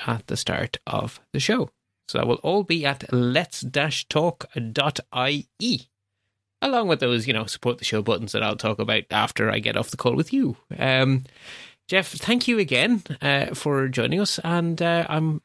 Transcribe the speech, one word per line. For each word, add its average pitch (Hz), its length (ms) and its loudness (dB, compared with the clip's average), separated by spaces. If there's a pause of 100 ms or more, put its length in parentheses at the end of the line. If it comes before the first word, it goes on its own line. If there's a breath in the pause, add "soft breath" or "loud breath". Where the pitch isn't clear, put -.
at 117 220 -4
the - 100 -4
start - 480 -4
of - 340 -4 (140)
the 143 60 0
show. 208 320 0 (360)
So - 120 -2
that 120 80 2
will 117 160 2
all 196 200 2
be 165 220 0
at 139 260 -4
lets 127 500 2
dash 139 460 -2
talk 160 380 0 (260)
dot 143 280 0 (120)
I 139 360 0 (100)
E, 220 280 -2 (760)
along 240 260 0
with 160 120 2
those, 120 260 2
you 127 80 0
know, 110 140 -2
support - 320 -2
the - 40 -18
show 107 200 0
buttons 98 300 0
that 107 100 0
I'll 107 120 0
talk 107 220 -2
about 110 320 0
after 107 400 2
I 104 80 2
get 110 180 -2
off - 140 -2
the - 80 -10
call - 180 0
with 156 160 0
you. 254 240 0 (220)
Um, 131 460 2 (640 loud breath)
Jeff, 185 220 2
thank - 380 0
you 233 120 4
again, 180 440 2 (180)
uh, 143 340 2
for 139 320 0
joining 127 320 0
us, 202 240 0
and, 170 380 0
uh, 170 280 2
I'm 156 360 0